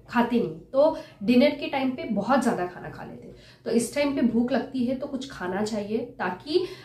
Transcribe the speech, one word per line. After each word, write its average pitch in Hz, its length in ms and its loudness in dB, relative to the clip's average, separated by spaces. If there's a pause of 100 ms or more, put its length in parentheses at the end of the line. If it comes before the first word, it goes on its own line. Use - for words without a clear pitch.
खाते 233 300 2
नहीं, 175 100 0
तो 277 480 2 (260)
डिनर 247 260 8
के 302 180 -2
टाइम 269 240 0
पे 320 120 -6
बहुत 233 380 2
ज़्यादा 180 240 0
खाना 160 240 -10
खा - 140 -12
लेते - 240 -14
हैं। - 80 -18 (300)
तो - 60 -4
इस 233 240 0
टाइम 285 200 0
पे 277 60 -2
भूख 240 300 2
लगती 254 340 -2
है 262 100 -2
तो 285 120 -6
कुछ - 240 -8
खाना 185 320 -4
चाहिए 208 340 -4
ताकि 240 680 -4 (200)